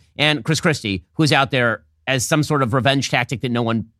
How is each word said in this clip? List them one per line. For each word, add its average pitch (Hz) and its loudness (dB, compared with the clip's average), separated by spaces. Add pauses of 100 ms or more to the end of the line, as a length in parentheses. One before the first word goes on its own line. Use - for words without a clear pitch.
(160)
and 147 0
Chris 160 -2
Christie, 107 -2 (100)
who's 143 2
out 139 2
there 120 0 (220)
as 131 0
some 151 2
sort 143 0
of 117 0
revenge 135 0
tactic 123 -2
that 131 -4
no 120 0
one 113 -2 (140)